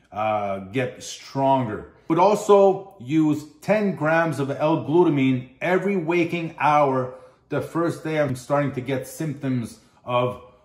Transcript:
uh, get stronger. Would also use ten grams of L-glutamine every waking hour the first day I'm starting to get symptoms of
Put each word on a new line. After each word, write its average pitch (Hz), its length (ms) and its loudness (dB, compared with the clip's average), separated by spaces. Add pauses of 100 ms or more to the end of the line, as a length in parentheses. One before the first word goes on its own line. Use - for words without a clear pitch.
(120)
uh, 104 480 -2
get 101 420 -6
stronger. 131 880 -2 (160)
Would 165 100 2
also 196 800 4
use 147 460 0 (160)
ten 202 340 0
grams 160 460 0
of 135 100 -2
L-glutamine 143 1000 2 (100)
every 185 360 0
waking 165 600 -2
hour 135 560 2 (360)
the 147 100 -2
first 160 420 -4
day 156 160 -4
I'm 139 160 0
starting 143 380 -2
to 131 80 -6
get 127 260 -6
symptoms 131 720 -6 (260)
of 123 380 -2 (220)